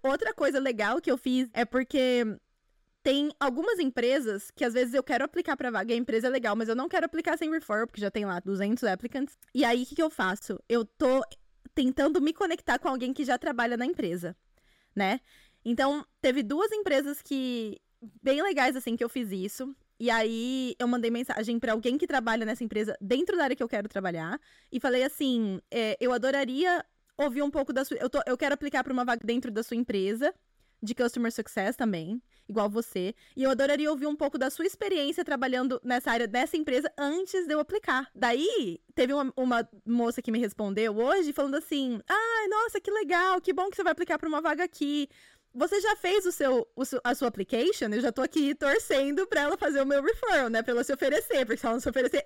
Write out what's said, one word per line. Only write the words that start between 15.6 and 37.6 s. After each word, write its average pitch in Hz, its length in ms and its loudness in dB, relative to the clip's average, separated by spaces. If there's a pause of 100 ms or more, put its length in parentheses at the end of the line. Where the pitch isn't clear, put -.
Então, 269 420 0 (160)
teve 262 220 4
duas 330 280 0
empresas 285 500 0
que, 247 580 -4 (420)
bem 277 200 2
legais, 285 340 2
assim, 240 200 -4
que 233 80 0
eu 233 60 -2
fiz 226 220 -4
isso. 208 440 -6 (240)
E 233 100 0
aí, 226 720 0
eu 247 80 0
mandei 233 240 2
mensagem 233 480 -2
pra 233 140 0
alguém 240 240 0
que 339 100 0
trabalha 233 380 0
nessa 240 180 -4
empresa 214 360 -2
dentro 277 380 0
da 320 60 2
área 254 120 2
que - 60 -4
eu 233 80 -2
quero 208 180 -4
trabalhar. 175 520 -4 (320)
E 247 80 -2
falei 254 240 2
assim: 233 560 0 (100)
é, 220 300 -2
"Eu 254 120 2
adoraria 269 720 2 (340)
ouvir 285 260 0
um 285 80 0
pouco 277 200 -2
da 233 140 0
sua, 262 120 -6
eu 247 120 -2
tô, 285 160 0
eu 247 100 0
quero 277 180 0
aplicar 277 300 -2
pra 269 80 -4
uma 247 140 0
vaga 240 180 0
dentro 233 280 -2
da 208 100 -2
sua 233 160 -4
empresa, 226 560 0 (480)
de 220 140 -4
Customer 240 360 0
Success 214 440 -2
também, 202 440 -2 (300)
igual 208 180 0
você. 208 460 -4 (240)
E 262 60 0
eu 262 80 4
adoraria 285 400 2
ouvir 294 160 -2
um 302 80 -2
pouco 320 240 -2
da 262 100 0
sua 330 160 -4
experiência 349 580 -2
trabalhando 254 600 0
nessa 247 260 0
área, 233 180 2
dessa 254 300 0
empresa, 285 400 0
antes 349 480 -2
de 302 80 -2
eu 302 60 2
aplicar." 294 560 -2